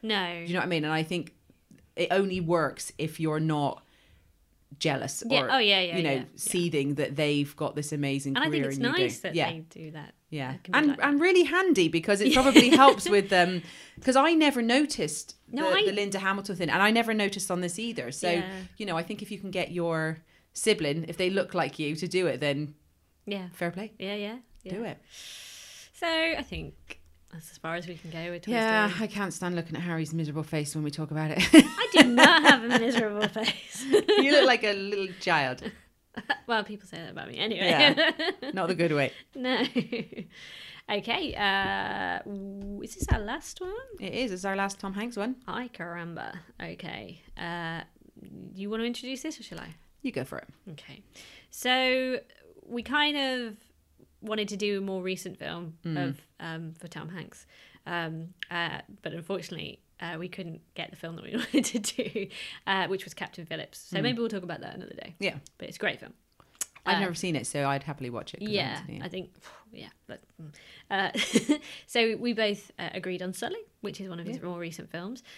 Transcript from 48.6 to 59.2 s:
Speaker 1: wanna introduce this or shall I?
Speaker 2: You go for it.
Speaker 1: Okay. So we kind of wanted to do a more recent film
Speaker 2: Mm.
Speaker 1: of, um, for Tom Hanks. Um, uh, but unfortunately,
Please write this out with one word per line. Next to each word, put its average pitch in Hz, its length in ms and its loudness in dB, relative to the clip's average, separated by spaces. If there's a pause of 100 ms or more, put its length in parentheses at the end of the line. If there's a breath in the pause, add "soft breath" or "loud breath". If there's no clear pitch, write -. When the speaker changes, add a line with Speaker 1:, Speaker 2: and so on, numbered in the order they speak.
Speaker 1:
wanna 220 160 -4
introduce 254 360 -8
this 311 160 -8
or 240 60 -20
shall - 160 -14
I? - 160 -16 (260)
Speaker 2:
You 254 120 -4
go 127 100 -4
for - 140 -12
it. - 100 -14 (240)
Speaker 1:
Okay. 143 300 -18 (480 loud breath)
So 254 720 0 (460)
we 240 180 -8
kind 294 340 0
of 254 400 -4 (640)
wanted 214 260 -4
to 202 100 -8
do 208 200 0
a 196 40 -4
more 190 220 -4
recent 185 340 -6
film 165 460 -10
Speaker 2:
Mm. 160 260 -2
Speaker 1:
of, 139 120 -8 (180)
um, 165 400 -10
for 175 80 -14
Tom 160 220 -12
Hanks. - 360 -14 (400 loud breath)
Um, 165 480 -8 (160)
uh, 170 300 -4 (220)
but 160 120 -8
unfortunately, 170 680 -10 (180)